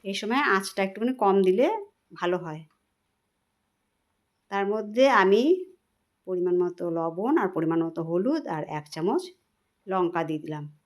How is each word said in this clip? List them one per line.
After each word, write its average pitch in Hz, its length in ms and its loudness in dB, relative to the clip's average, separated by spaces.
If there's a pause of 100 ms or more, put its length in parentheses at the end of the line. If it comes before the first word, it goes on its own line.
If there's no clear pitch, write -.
এই 196 160 -6
সময় 214 220 0 (120)
আঁচটা 196 280 -2
একটুখানি 202 400 -2
কম 196 140 4 (120)
দিলে 214 180 4 (520)
ভালো 180 260 0
হয়। 160 180 -10 (1900)
তার 196 200 0
মধ্যে 214 320 2 (180)
আমি 196 200 6 (840)
পরিমাণ 180 360 0
মতো 175 220 -4 (120)
লবণ 165 360 -2 (100)
আর 190 140 2
পরিমাণ 165 300 0
মতো 165 220 -8
হলুদ 220 340 0 (120)
আর 151 80 -6 (160)
এক 151 60 -10 (100)
চামচ 214 280 0 (640)
লঙ্কা 175 420 -2
দিয়ে 156 160 -6
দিলাম 151 200 -8 (200)